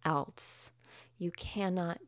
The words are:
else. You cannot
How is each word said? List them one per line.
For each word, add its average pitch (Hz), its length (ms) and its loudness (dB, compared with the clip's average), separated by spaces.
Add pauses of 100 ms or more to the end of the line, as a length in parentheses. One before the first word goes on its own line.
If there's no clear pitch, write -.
else. - 680 0 (480)
You 175 100 0
cannot 180 800 0